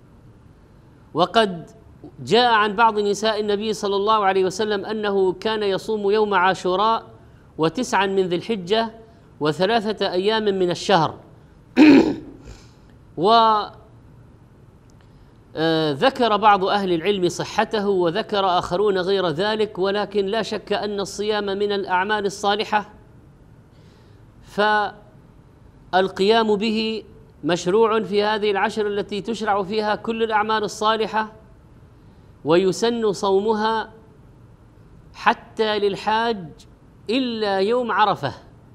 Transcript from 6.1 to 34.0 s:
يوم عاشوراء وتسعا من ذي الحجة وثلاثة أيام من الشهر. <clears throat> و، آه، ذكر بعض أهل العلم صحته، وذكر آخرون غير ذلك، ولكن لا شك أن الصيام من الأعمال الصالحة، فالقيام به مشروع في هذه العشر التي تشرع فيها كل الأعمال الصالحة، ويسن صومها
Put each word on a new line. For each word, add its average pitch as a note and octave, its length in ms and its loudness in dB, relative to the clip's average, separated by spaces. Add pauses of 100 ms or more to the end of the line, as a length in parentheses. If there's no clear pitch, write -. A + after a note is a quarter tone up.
يوم G#3+ 220 2
عاشوراء F#3+ 680 2 (540)
وتسعا F#3+ 480 0
من G3 160 2
ذي F3+ 140 -2
الحجة A3 560 -2 (480)
وثلاثة G3 720 0
أيام G#3+ 320 0
من F#3+ 280 0
الشهر. E3 440 2 (600)
<clears throat> B3 40 8 (1400)
و، F3+ 140 2 (2250)
آه، D#3+ 380 0
ذكر A3+ 440 0
بعض G3+ 280 4
أهل G3 280 0
العلم F3+ 360 0
صحته، G3+ 580 -2
وذكر G3 580 0
آخرون F#3 520 0
غير F#3 300 0
ذلك، G#3 520 -2
ولكن G3 460 -2
لا G#3+ 160 -2
شك G3 320 -6
أن G#3 260 -4
الصيام G#3 460 -4
من G3+ 260 -2
الأعمال G3+ 540 -2
الصالحة، G3+ 640 -2 (3000)
فالقيام G3+ 640 2
به A3 480 -2 (400)
مشروع G3+ 580 2
في G3+ 220 -2
هذه G#3 280 -2
العشر G#3 360 -2
التي G3+ 340 -6
تشرع G3+ 420 -2
فيها G#3+ 320 -2
كل A3+ 280 -4
الأعمال G#3+ 400 0
الصالحة، G#3+ 800 -2 (1040)
ويسن G3 640 2
صومها G#3+ 800 0 (1200)